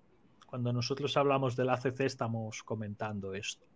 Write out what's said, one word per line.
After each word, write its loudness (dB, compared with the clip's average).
Cuando -2
nosotros 0
hablamos 4
del 2
A 4
C 0
C 0
estamos -2
comentando -4
esto, -8